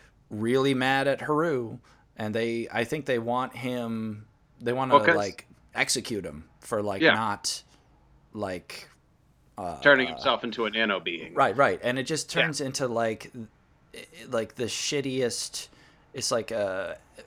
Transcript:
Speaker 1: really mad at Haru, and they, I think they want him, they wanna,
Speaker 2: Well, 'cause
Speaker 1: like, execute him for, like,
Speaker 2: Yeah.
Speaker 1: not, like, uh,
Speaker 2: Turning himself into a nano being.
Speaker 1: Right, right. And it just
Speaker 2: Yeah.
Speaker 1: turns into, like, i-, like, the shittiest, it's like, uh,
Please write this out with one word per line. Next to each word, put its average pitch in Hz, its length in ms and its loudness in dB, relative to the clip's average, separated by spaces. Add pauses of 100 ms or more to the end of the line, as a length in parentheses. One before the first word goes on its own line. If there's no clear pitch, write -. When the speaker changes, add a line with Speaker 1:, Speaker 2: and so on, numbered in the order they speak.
(300)
Speaker 1:
really 123 440 2
mad 135 340 2
at 135 140 0
Haru, 147 560 0 (380)
and 107 180 -4
they, 117 380 0
I 117 120 2
think 147 220 -6
they 123 120 2
want 123 380 -2
him, 113 680 -4 (340)
they 117 120 -2
wanna, 127 220 4
Speaker 2:
Well, 110 100 8
'cause 165 120 4
Speaker 1:
like, 101 300 -4 (280)
execute 117 500 -2
him 78 240 -12 (120)
for, 110 220 -2
like, 101 200 -2
Speaker 2:
Yeah. 160 120 8
Speaker 1:
not, 107 480 -2 (680)
like, 95 560 -8 (680)
uh, - 260 -8
Speaker 2:
Turning 135 260 8
himself 127 360 0
into 113 220 -2
a 104 40 -2
nano 104 300 2
being. 82 340 -6
Speaker 1:
Right, 120 220 4
right. 117 260 4
And 123 160 0
it 131 60 -2
just 151 300 -4
Speaker 2:
Yeah. 170 80 2
Speaker 1:
turns 151 180 -2
into, 139 280 -2
like, 113 420 -2 (640)
i-, 113 100 -16 (240)
like, 113 280 -2
the 123 100 -2
shittiest, 131 1040 -2 (460)
it's - 160 -4
like, 113 220 0
uh, 95 420 -2 (320)